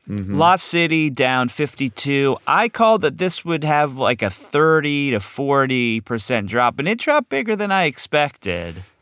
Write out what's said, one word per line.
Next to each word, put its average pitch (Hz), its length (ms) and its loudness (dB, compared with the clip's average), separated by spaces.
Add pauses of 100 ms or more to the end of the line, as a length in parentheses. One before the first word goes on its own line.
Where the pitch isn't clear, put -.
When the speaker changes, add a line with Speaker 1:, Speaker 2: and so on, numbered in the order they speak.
Speaker 1:
Mm-hmm. 101 280 -6
Speaker 2:
Lost 175 300 4
City 160 420 2
down 127 380 0
fifty-two. 139 880 -2 (100)
I 185 220 2
called 220 360 2
that 147 160 -2
this 180 260 -2
would 165 180 -4
have, 147 360 0
like, 120 220 0
a 101 80 0
thirty 147 840 0
to 104 100 0
forty 131 800 0
percent 110 480 -4
drop, 123 280 2
and 147 120 -2
it 233 100 -2
dropped 294 300 0
bigger 220 260 -2
than 202 160 -2
I 190 140 2
expected. 95 880 -2 (260)